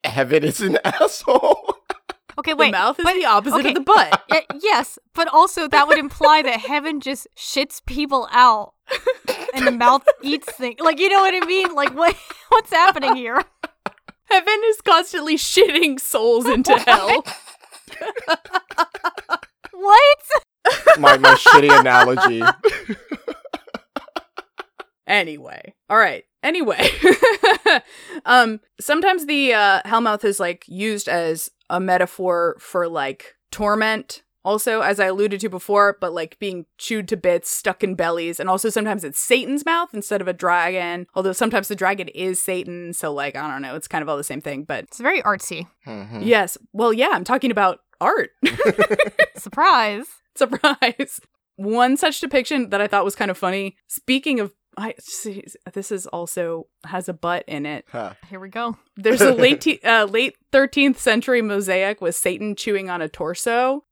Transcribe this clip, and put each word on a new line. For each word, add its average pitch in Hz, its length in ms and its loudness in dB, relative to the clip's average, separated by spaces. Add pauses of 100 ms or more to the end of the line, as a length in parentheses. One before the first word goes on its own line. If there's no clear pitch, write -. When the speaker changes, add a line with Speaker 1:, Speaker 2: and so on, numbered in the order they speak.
Speaker 1:
heaven 135 400 0
is - 160 -4
an 196 200 0
<laughs> - 40 -18
asshole. - 880 0 (640)
Speaker 2:
Okay, - 140 -4
Speaker 3:
The 196 40 -2
Speaker 2:
wait, 262 160 4
Speaker 3:
mouth 202 280 0
is 339 40 -2
Speaker 2:
but, 359 100 2
Speaker 3:
the 359 120 -2
opposite 226 340 2
of 269 60 -2
Speaker 2:
okay. 311 80 -2
Speaker 3:
the - 60 0
butt. 233 500 4
Speaker 2:
Y-, 320 160 0 (160)
yes, 349 360 0 (160)
but 330 140 0
also 320 400 4
that 294 200 4
would 311 100 4
imply 302 440 4
that 240 180 -2
heaven 294 400 -4
just - 260 -8 (100)
shits - 480 -6
people 277 480 -4
out 240 400 4 (800)
and 254 140 -2
the 262 60 4
mouth 240 340 2 (160)
eats 285 300 -6
things. 247 280 -10
Like, 320 180 2
you 381 120 2
know 392 100 6
what 381 140 2
I 359 120 -2
mean? 370 280 0
Like, 277 200 0
what? 339 220 2 (160)
<laughs> - 160 -20
What's 453 220 2
happening 330 440 4
here? 247 260 -2 (920)
Speaker 3:
Heaven 403 380 2
is 440 120 0
constantly 330 560 0
shitting 320 640 2
souls 233 460 0
into 262 320 2
Speaker 2:
<laughs> - 80 -2
Speaker 3:
hell. 381 380 2 (2500)
Speaker 2:
What? 440 460 6 (800)
Speaker 1:
My, - 200 8
my 508 160 10
shitty 415 460 8
analogy. 123 640 4 (560)
<laughs> - 80 -20 (2000)
Speaker 3:
Anyway. 165 680 -4 (140)
All 214 100 2
right. 165 240 0 (200)
Anyway. 302 520 0
<laughs> 403 840 4 (440)
Um, 226 360 4 (200)
sometimes 339 460 -2
the, 277 280 0
uh, 202 280 2
Hellmouth 220 420 -2
is, 202 160 -2
like, 175 280 -6
used 202 400 -6
as 165 420 -4 (180)
a 180 120 -4
metaphor 180 800 -2
for, 175 280 -4
like, 151 460 -8 (160)
torment. 214 720 -4 (220)
Also, 214 380 -2
as 202 180 0
I 190 60 2
alluded 196 340 -2
to 214 80 -6
before, 202 520 0
but, 175 120 -6
like, 165 260 -8
being 185 280 -8 (120)
chewed 214 300 -8
to 220 80 -4
bits, 175 340 -2
stuck - 320 -4
in 185 120 -4
bellies, 170 460 -4
and 185 100 -4
also 190 180 0
sometimes 214 360 -4
it's 139 140 -8
Satan's 262 460 -2
mouth 339 300 -2
instead 202 260 -6
of 180 80 -6
a 180 40 -4
dragon, 175 840 -2
although 190 180 -2
sometimes 214 360 -4
the 208 80 -8
dragon 190 320 -4
is 185 340 -6
Satan, 175 500 -8
so, 160 200 -8
like, 143 240 -8
I 147 140 -8
don't 139 120 -10
know, 131 140 -12
it's - 120 -14
kind 160 140 -6
of 147 60 -8
all 151 80 -4
the 147 80 -8
same 135 180 -10
thing, 143 220 -10
but 131 200 -8
Speaker 2:
It's - 160 -20
very 285 220 -2
artsy. 190 440 -6 (200)
Speaker 1:
Mm-hmm. 117 360 -14
Speaker 3:
Yes. 214 360 0 (140)
Well, 226 200 0
yeah, 254 200 0
I'm 180 120 -4
talking 262 280 -2
about 190 280 -2 (200)
art. - 300 -2 (540)
<laughs> - 520 -2
Speaker 2:
Surprise. 240 680 0 (300)
Speaker 3:
Surprise. 269 840 -2 (360)
One 240 400 0
such 311 240 -2
depiction 254 500 -4
that 202 100 -2
I 208 60 0
thought 202 180 0
was 196 120 -4
kind 202 140 -4
of 185 80 -8
funny, 196 380 -6 (120)
speaking 262 520 -4
of, 202 120 -6 (260)
I, 214 220 -10
see, - 420 -14 (320)
this 196 160 -12
is 190 160 -8
also, 170 640 -8 (180)
has 185 220 -8
a 185 40 -10
butt 175 360 -6
in 147 180 -8
it. 147 240 -12
Speaker 1:
Huh. 104 240 -12 (140)
Speaker 2:
Here 196 100 -18
we 190 100 -18
go. 233 300 -10 (180)
Speaker 3:
There's 220 240 0
a 262 140 6
late 254 260 2
Speaker 1:
<laughs> - 20 -14
Speaker 3:
te-, 311 200 -2
uh, 226 240 4
late 226 300 -2 (160)
thirteenth 277 460 2
century 240 440 0
mosaic 196 580 -2
with 175 140 -4
Satan 202 400 -6
chewing 196 340 -6
on 175 140 -8
a 156 60 -8
torso. 240 840 -4